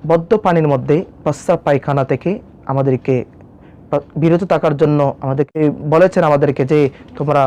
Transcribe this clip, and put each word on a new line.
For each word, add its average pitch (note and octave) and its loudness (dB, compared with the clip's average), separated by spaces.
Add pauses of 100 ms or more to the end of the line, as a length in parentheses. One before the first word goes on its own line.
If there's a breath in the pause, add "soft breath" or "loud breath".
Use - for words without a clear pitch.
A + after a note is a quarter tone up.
(100)
বদ্ধ E3 0 (140)
পানির E3+ 2
মধ্যে C3+ 0 (260)
প্রস্রাব E3 -2
পায়খানা C#3 0
থেকে D3+ -4 (420)
আমাদেরকে C3+ -2 (1040 loud breath)
বিরত E3+ 2 (100)
থাকার D#3 0
জন্য D3 2 (240)
আমাদেরকে C3+ -4 (320)
বলেছেন, F3+ 2
আমাদেরকে C#3+ 0
যে D3+ 4 (360 loud breath)
তোমরা C#3+ 0